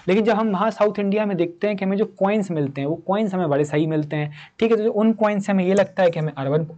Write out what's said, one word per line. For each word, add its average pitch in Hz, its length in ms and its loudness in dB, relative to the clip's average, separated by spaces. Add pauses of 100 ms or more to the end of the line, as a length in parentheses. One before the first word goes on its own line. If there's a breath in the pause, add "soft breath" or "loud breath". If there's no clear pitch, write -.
लेकिन 202 160 2
जब 214 120 2
हम 220 140 0
वहाँ 202 200 0
साउथ 208 280 0
इंडिया 208 280 0
में 202 100 -2
देखते 170 300 -2
हैं 208 100 0
कि 196 80 -4
हमें 190 120 0
जो 202 80 2 (140)
कॉइन्स 196 320 0
मिलते 143 300 -2
हैं, 139 80 -2
वो - 80 -2 (100)
कॉइन्स 196 280 -2
हमें 180 140 0
बड़े 143 160 2
सही 151 220 0
मिलते 156 300 -2
हैं, 147 140 -4 (300 loud breath)
ठीक 226 100 2
है। 226 60 4
तो 214 80 0
जो 226 80 0
उन 220 220 2
कॉइन्स 208 320 -2
से 208 60 0
हमें 190 120 2
ये 190 100 2
लगता 190 280 2
है 175 80 4
कि 165 80 -4
हमें 156 160 -2
अर्बन, 143 320 -2 (120)